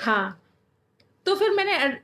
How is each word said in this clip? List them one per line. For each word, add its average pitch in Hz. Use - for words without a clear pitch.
हाँ, 196
तो 370
फिर 415
मैंने 392
एड-, 262